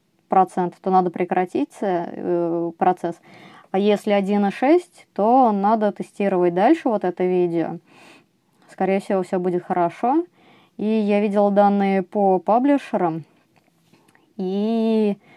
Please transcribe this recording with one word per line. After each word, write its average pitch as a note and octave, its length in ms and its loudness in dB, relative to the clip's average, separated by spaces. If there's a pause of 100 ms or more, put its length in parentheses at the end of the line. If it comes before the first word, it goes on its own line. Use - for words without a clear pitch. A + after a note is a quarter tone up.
(300)
процентов, F#3 500 0
то G3 100 -6
надо F#3 200 2
прекратить, F#3 720 -4
э, E3+ 960 -4
процесс. F3+ 420 -2 (520)
А F#3+ 60 -2
если G#3 340 0
один G3+ 340 0
и G3 60 -2
шесть, - 600 0
то A#3 380 4
надо G#3 400 0
тестировать F#3 640 -2
дальше B3 340 2
вот G#3 160 -2
это F3+ 220 -4
видео. E3+ 540 -2 (880)
Скорее G3 320 -2
всего, G3 220 -2
все F#3+ 140 -4
будет F3+ 280 -2
хорошо. G3 580 -2 (540)
И G3+ 80 -6
я G#3 340 0
видела G3+ 320 2
данные G3 520 2
по F#3+ 360 0
паблишерам. G3+ 840 0 (1120)
И G#3+ 800 0 (200)